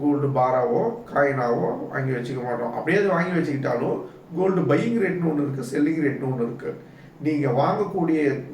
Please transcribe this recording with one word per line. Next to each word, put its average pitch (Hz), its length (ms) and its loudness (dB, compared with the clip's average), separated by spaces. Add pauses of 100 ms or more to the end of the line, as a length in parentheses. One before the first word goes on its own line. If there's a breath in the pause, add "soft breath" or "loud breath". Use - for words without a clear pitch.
கோல்டு 143 260 2 (100)
பாராவோ 127 440 2 (280)
காயினாவோ 123 580 2 (240)
வாங்கி 135 240 -2
வச்சுக்க 123 300 -6
மாட்டோம். 120 300 -4
அப்படியே 165 240 2
அது 202 160 4
வாங்கி 180 220 0
வச்சுக்கிட்டாலும் 135 600 0 (400 loud breath)
கோல்டு 185 320 2
பையிங் 226 340 2
ரேட்னு 170 280 0
ஒண்ணு 147 140 0
இருக்கு, 131 260 -4
செல்லிங் 156 340 2
ரேட்னு 131 240 -2
ஒண்ணு 117 180 -2
இருக்கு. - 240 -8 (540 loud breath)
நீங்க 147 220 0 (120)
வாங்கக்கூடிய 175 640 2 (320)